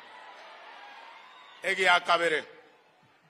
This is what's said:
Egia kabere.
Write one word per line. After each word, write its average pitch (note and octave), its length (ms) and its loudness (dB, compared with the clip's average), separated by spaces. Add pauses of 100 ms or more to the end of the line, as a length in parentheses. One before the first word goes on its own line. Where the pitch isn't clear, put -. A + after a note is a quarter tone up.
(1600)
Egia F3+ 360 2
kabere. E3+ 460 0 (840)